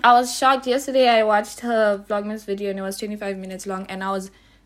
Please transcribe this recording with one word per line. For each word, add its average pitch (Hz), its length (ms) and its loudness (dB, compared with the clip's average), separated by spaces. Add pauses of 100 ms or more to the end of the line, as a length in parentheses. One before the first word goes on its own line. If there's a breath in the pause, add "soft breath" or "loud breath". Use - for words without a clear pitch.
I 240 120 8
was 247 220 2
shocked. 262 300 2
Yesterday, 262 420 2
I 226 140 6
watched 214 380 0
her 220 380 2 (100)
Vlogmas 208 360 -6
video, 202 260 -6
and 196 80 -6
it 190 40 -8
was 196 160 -6
twenty-five 208 380 -8
minutes 190 300 -12
long, 190 220 -6
and 190 140 -10
I 196 80 -4
was 196 200 -6 (360 soft breath)